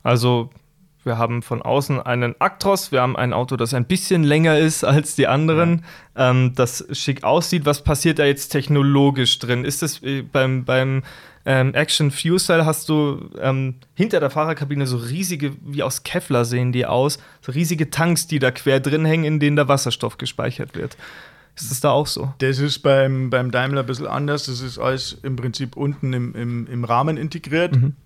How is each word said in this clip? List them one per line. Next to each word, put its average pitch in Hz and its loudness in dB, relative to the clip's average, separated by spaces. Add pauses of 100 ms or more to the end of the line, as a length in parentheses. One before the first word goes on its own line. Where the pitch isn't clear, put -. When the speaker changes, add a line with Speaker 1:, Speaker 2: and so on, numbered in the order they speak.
Speaker 1:
Also 123 2 (560)
wir 117 -2
haben 117 -2
von 117 -6
außen 135 0
einen 123 -2
Actros, 190 0
wir 131 4
haben 127 0
ein 123 0
Auto, 123 -2
das 117 -2
ein 127 0
bisschen 180 2
länger 156 4
ist 156 2
als 147 2
die 139 4
anderen, 160 2 (320)
Speaker 2:
Ja. 127 4
Speaker 1:
ähm, 127 4
das - -2
schick 135 -4
aussieht. 160 0
Was 147 0
passiert 156 2
da 147 4
jetzt 143 0
technologisch 139 2
drin? 123 -2
Ist 139 -4
das, 151 -6
äh, 139 -4
beim, 131 0
beim, 131 0 (420)
ähm, 135 2
Action 151 2
Fuel 165 0
Cell 165 4
hast 156 -2
du, 147 0
ähm, 135 -2 (200)
hinter 190 2
der 143 0
Fahrerkabine 147 -2
so 127 -2
riesige, 143 -4 (140)
wie 143 -6
aus - -4
Kevlar 123 0
sehen 123 0
die 123 0
aus, 135 0 (220)
so - -10
riesige 160 -2
Tanks, 165 0
die 151 -2
da 131 4
quer 135 2
drin 147 0
hängen, 160 2
in 151 2
denen 147 4
der 147 4
Wasserstoff 131 0
gespeichert - -6
wird. - -8 (640)
Ist 113 -10
das 127 -6
da 147 2
auch 143 2
so? - -6
Speaker 2:
Das 135 0
ist 143 -2
beim, 135 2
beim 127 0
Daimler 135 0
ein 120 -4
bisschen 135 -6
anders. 139 -2
Das 127 -8
ist 127 -12
alles 127 -4
im 135 -4
Prinzip 123 -6
unten 139 -4
im, 123 -4
im, 120 -6
im 120 -6
Rahmen 135 2
integriert. 160 -2
Speaker 1:
Mhm. 131 4 (100)